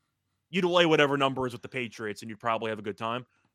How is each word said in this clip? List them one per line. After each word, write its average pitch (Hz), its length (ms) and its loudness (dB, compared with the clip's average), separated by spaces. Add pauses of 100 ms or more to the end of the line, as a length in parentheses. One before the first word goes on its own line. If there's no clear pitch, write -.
(500)
you 180 120 -2
delay 175 240 6
whatever 147 320 4
number 135 300 0
is 120 60 -10
with 120 80 -12
the - 80 -14
Patriots, 113 520 -8
and 113 80 -12
you'd 107 100 -14
probably 113 300 -2
have 107 100 -6
a 104 40 -12
good 104 140 -8
time. 117 280 -6 (300)